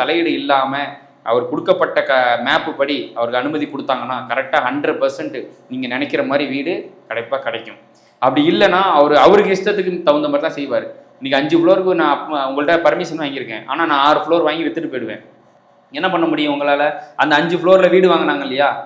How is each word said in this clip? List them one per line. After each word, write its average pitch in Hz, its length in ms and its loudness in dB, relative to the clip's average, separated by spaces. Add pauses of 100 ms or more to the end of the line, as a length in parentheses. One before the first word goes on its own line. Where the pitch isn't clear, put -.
தலையீடு 156 300 0 (100)
இல்லாம 135 320 0 (580)
அவர் 123 200 0
கொடுக்கப்பட்ட - 480 0 (100)
க-, 131 100 2 (280)
மேப்பு 151 340 0
படி 139 160 -2 (200)
அவருக்கு 117 260 -2
அனுமதி 147 300 -4
கொடுத்தாங்கன்னா 127 440 -4 (140)
கரெக்டா 131 360 -2
ஹண்ட்ரட் 147 360 -2
பர்சன்ட் 135 360 -4 (320)
நீங்க 127 240 -6
நினைக்கிற 143 360 -2
மாதிரி 143 140 0 (100)
வீடு 156 200 -4 (340)
கண்டிப்பா 117 380 -4
கிடைக்கும். 113 320 -8 (460)
அப்படி 139 180 2 (100)
இல்லைன்னா 190 280 4 (180)
அவரு, 147 180 6 (100)
அவருக்கு 190 300 6
இஷ்டத்துக்கு 185 360 -2 (160)
தகுந்த 147 220 2
மாதிரி 143 160 0
தான் 147 120 -6
செய்வாரு. 123 300 -4 (300)
இன்னைக்கு 135 220 -2
அஞ்சு 156 180 2
ஃப்ளோருக்கு 185 420 2
நான் 147 140 2
அப்ப 151 340 -4
உங்கள்ட்ட 147 260 0 (120)
பர்மிஷன் 160 360 -6
வாங்கியிருக்கேன், 120 400 -8 (100)
ஆனா 160 180 -2
நான் 143 180 2
ஆறு 151 140 4
ஃப்ளோர் 165 240 0
வாங்கி 160 200 -2
வித்துட்டு 156 260 -6
போயிடுவேன். 113 300 -10 (760)
என்ன 170 160 0
பண்ண 170 180 0
முடியும் 151 220 0
உங்களால? 143 320 2 (360)
அந்த 151 180 2
அஞ்சு 170 200 0
ஃப்ளோர்ல 185 340 6
வீடு 185 180 6
வாங்கினாங்க 151 360 0
இல்லையா, 135 200 2 (180)